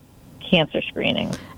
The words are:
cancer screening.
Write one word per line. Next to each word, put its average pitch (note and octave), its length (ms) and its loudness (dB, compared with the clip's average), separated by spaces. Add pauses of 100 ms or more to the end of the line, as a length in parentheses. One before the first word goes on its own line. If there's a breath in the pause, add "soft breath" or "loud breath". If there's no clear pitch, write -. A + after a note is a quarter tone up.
(400)
cancer - 420 2
screening. - 500 -2 (260 loud breath)